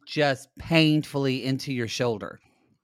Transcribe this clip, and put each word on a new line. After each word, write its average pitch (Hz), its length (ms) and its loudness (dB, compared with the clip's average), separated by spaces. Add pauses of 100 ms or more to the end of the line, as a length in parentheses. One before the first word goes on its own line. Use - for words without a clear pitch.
just 143 400 0 (100)
painfully 151 840 2
into 135 300 -4
your 117 160 -2
shoulder. 113 500 -4 (440)